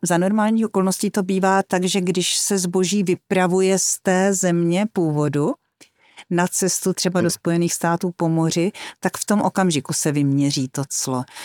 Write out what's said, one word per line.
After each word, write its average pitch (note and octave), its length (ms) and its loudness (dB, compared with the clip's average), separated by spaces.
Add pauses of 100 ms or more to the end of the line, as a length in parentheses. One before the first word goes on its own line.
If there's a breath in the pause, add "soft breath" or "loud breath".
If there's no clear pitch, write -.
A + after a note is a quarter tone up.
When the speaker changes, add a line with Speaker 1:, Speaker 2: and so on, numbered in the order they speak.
Speaker 1:
za E3+ 160 2
normální G#3+ 480 2
okolností F#3+ 440 0
to G3+ 140 -2
bývá F#3+ 440 2
tak, F3+ 160 0
že F#3 180 0
když F3+ 360 -2
se - 200 -2
zboží F#3 460 0
vypravuje F#3 760 2
z - 240 -2
té F#3+ 300 2
země E3+ 600 2
původu D3+ 600 0 (760 loud breath)
na F3 180 2
cestu - 460 -2
třeba F3+ 280 -2
do F3 40 0
Speaker 2:
Hmm. E3+ 40 0
Speaker 1:
Spojených E3+ 440 0
států E3+ 440 -2
po E3+ 120 0
moři, E3 420 0 (280 loud breath)
tak - 180 -4
v - 80 -8
tom G#3+ 160 0
okamžiku E3+ 520 0
se - 180 0
vyměří C#3 600 0
to C#3+ 180 -4
clo. B2+ 340 -4 (220 loud breath)